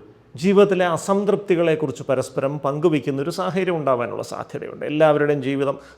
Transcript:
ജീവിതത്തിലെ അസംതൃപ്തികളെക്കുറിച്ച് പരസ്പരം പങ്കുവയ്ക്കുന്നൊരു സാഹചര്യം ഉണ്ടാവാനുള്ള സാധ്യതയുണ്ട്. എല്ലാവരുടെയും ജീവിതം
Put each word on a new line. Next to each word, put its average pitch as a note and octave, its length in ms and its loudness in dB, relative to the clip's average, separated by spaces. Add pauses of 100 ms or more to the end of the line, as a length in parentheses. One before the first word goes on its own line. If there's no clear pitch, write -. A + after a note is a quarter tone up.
(360)
ജീവിതത്തിലെ F#3 500 4
അസംതൃപ്തികളെക്കുറിച്ച് E3+ 1160 0
പരസ്പരം C3+ 560 -2
പങ്കുവയ്ക്കുന്നൊരു D3 720 -2
സാഹചര്യം F3+ 460 -2
ഉണ്ടാവാനുള്ള A#2+ 460 -2
സാധ്യതയുണ്ട്. - 600 -10
എല്ലാവരുടെയും D3 580 2
ജീവിതം C#3 320 -2 (220)